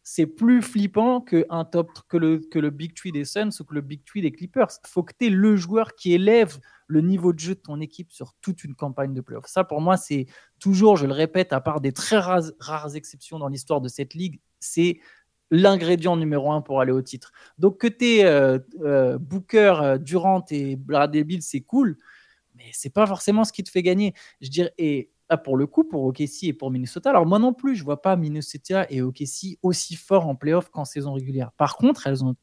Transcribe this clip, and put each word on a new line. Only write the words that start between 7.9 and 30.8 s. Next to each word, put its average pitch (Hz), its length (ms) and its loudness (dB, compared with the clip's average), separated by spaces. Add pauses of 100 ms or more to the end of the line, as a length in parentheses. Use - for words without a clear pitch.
sur - 280 -18
toute 185 220 -8
une 143 120 -14
campagne 135 380 -6
de 127 60 -6
playoffs. 113 280 -14
Ça, 185 180 -2
pour 156 160 -6
moi, 180 160 2
c'est 143 280 -4 (340)
toujours, 196 360 6
je 147 100 0
le 135 60 -2
répète, 160 400 0
à 135 80 0
part 151 220 -4
des 135 100 0
très - 260 0
rares, 180 420 0
rares 151 360 -10
exceptions 151 420 -16
dans 143 120 -6
l'histoire 139 320 -2
de 127 80 -8
cette 135 240 -10
ligue, 170 260 -8 (220)
c'est 170 400 0 (480)
l'ingrédient 175 640 4
numéro 151 380 -2
un 151 80 -2
pour 135 180 -4
aller 131 140 2
au 131 80 0
titre. 127 320 -16 (240)
Donc, 190 200 2
que 233 100 -2
t'aies, 226 360 4
euh, 139 340 6 (240)
euh, 135 360 2
Booker, 190 640 2
euh, 139 160 2
Durant 180 520 0
et 139 280 -4
Bradley 147 480 0
Beal, 170 160 -6
c'est 143 200 -8
cool, 226 360 0 (580)
mais - 160 -20
c'est - 220 -10
pas 208 120 4
forcément 202 380 0
ce 214 80 -2
qui - 120 -8
te - 60 -12
fait 180 140 -2
gagner. 185 300 0 (260)
Je 131 100 -14
dirais, 165 280 -2
et 147 320 -2 (200)
là, 165 80 2
pour 135 180 -2
le 135 100 2
coup, 320 200 2
pour 175 180 -4
O 127 80 0
K 143 160 -4
C 175 200 -8
et 147 60 -2
pour 135 180 -6
Minnesota, 127 400 -4
alors 185 140 4
moi 190 140 2
non 247 140 4
plus, 262 240 -4
je 156 80 -10
vois 143 160 -4
pas 190 160 2
Minnesota 156 720 -4
et 135 120 -4
O 127 120 -2
K 147 120 -8
C 185 360 -12
aussi 180 340 -2
forts 175 320 0
en 139 80 -4
playoff 160 340 -2
qu'en 151 140 -8